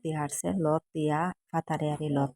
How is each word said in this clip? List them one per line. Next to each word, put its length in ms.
দিয়ে 160
হাঁটছে, 320
লত 240
দিয়া 260
ফাতারে 460
আরই 160
লত 280